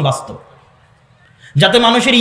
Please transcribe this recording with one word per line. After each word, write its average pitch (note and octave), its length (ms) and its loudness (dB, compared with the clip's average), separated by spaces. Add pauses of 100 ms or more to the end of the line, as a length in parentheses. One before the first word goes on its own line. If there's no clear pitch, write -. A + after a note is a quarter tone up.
বাস্তব, C3 320 -6 (1200)
যাতে A#3+ 240 2
মানুষের A#3+ 420 0